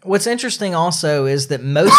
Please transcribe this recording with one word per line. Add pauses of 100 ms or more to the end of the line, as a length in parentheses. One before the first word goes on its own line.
what's
interesting
also
is
that
most